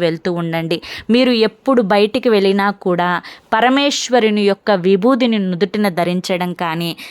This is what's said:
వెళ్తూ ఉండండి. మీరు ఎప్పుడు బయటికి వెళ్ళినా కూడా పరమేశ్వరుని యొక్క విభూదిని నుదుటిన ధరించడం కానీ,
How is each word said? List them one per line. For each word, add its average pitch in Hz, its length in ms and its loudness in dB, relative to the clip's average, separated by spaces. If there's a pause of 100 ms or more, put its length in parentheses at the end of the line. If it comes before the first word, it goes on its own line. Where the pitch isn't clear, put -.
వెళ్తూ 165 240 -2 (140)
ఉండండి. 165 360 -4 (360)
మీరు 254 200 4 (140)
ఎప్పుడు 247 340 0 (120)
బయటికి 214 420 0
వెళ్ళినా 196 320 2 (180)
కూడా 175 240 0 (600)
పరమేశ్వరుని 240 800 0
యొక్క - 220 -2 (140)
విభూదిని 226 520 2 (100)
నుదుటిన 185 400 -2 (100)
ధరించడం 180 540 -2 (100)
కానీ, 170 280 -4 (220)